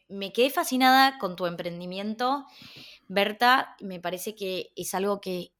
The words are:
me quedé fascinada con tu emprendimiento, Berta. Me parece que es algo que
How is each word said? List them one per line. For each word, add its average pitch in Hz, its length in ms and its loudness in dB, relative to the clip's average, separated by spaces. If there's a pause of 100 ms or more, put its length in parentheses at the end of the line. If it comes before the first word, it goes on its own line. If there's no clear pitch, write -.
me 196 240 -8
quedé 247 180 4
fascinada 262 680 4
con 180 180 -6
tu 180 100 -2
emprendimiento, 185 1000 -4 (640)
Berta. 214 720 2
Me 185 200 -10
parece 180 340 -6
que 185 420 -6
es 175 180 -8
algo 196 260 0
que 180 400 -6